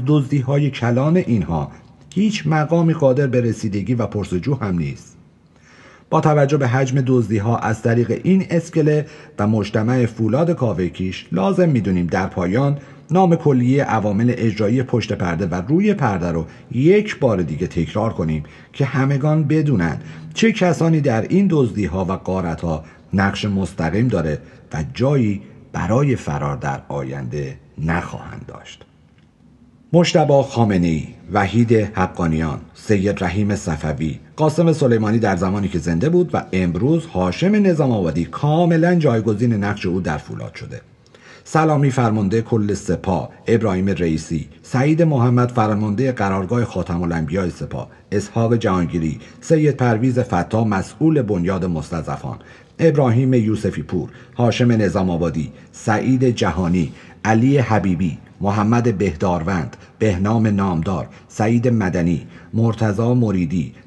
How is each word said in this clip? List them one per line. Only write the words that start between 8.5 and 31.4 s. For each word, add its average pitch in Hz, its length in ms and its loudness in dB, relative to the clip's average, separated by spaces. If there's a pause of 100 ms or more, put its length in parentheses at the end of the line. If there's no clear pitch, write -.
و 104 80 2
مجتمع 110 580 0
فولاد 120 460 0
کاوه‌کیش، 92 800 -2
لازم 185 380 2
می‌دونیم 95 380 2
در 92 200 0
پایان 113 500 0 (340)
نام 175 240 4
کلیه 135 480 2
عوامل 107 540 0
اجرایی 110 460 0
پشت 113 300 0
پرده 87 320 -2
و 82 100 -4 (120)
روی 196 260 4
پرده 95 380 -2
رو 80 140 -2 (260)
یک 185 480 2
بار 107 220 2
دیگه 78 260 -4
تکرار 104 460 -2
کنیم 80 300 -4 (300)
که 139 120 -2
همگان 143 580 0
بدونن 135 540 0 (360)
چه 220 180 2
کسانی 165 500 2
در 117 200 0
این 190 280 2
دزدی‌ها 98 560 0
و 92 120 -2
غارت‌ها 85 680 -4 (300)
نقش 98 320 0
مستقیم 95 640 -2
داره 80 320 -2 (340)
و 78 100 -4 (100)
جایی 117 480 0 (320)
برای 110 420 0
فرار 71 420 -6
در 69 300 -6
آینده 67 720 -8 (200)
نخواهند - 720 -8
داشت. - 380 -20 (1080)
مجتبی 156 560 4
خامنه‌ای، 87 580 2 (260)
وحید 104 380 2